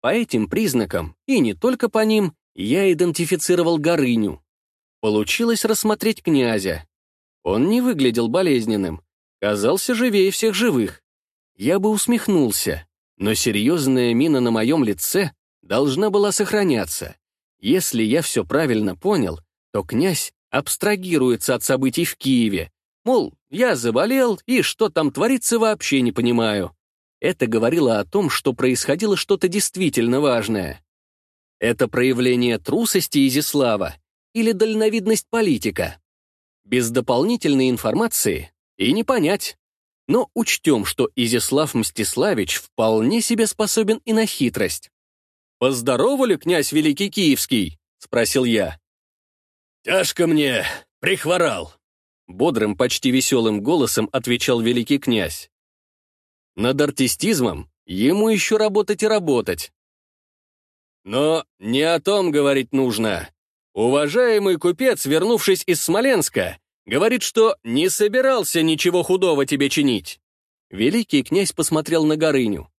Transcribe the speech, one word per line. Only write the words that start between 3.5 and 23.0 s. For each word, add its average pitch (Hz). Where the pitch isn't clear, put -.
Горыню. 123
Получилось 113
рассмотреть 214
князя. 110
Он 113
не 240
выглядел 127
болезненным, 113
казался 107
живее 202
всех 220
живых. 143
Я 151
бы 202
усмехнулся, 180
но 104
серьёзная 123
мина 139
на 120
моём 123
лице 147
должна 139
была 202
сохраняться. 180
Если 120
я 127
всё 113
правильно 110
понял, 107
то 101
князь 170
абстрагируется 143
от 117
событий 135
в -
Киеве. 113